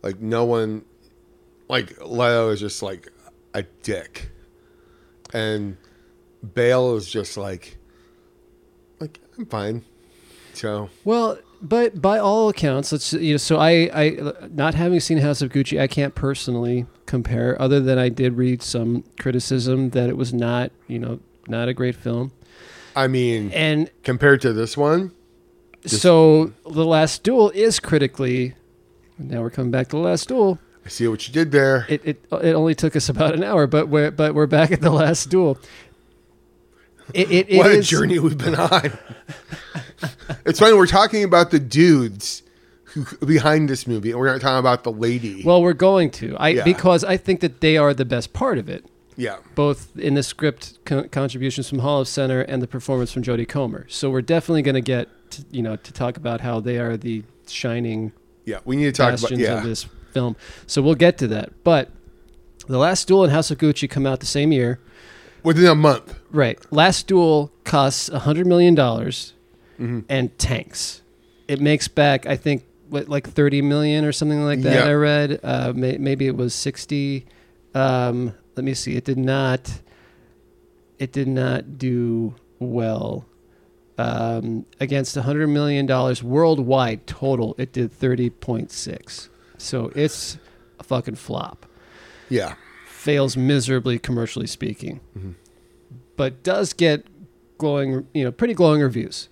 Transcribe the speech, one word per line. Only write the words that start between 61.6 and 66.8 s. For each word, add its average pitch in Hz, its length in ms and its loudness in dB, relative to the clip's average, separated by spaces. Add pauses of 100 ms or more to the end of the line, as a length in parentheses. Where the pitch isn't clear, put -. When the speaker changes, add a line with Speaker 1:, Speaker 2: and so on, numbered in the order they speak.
Speaker 2:
But 160 260 2 (760)
The 127 120 -2
Last 175 300 2
Duel 190 160 6
and 143 80 4
House 156 180 0
of 151 80 -4
Gucci 147 320 0
come 139 160 -2
out 131 140 -2
the 135 60 -10
same 147 260 0
year. 123 280 0 (600)
Speaker 1:
Within 165 240 6
a 165 80 8
month. 151 440 2 (120)
Speaker 2:
Right. 139 280 0 (140)
Last 170 340 4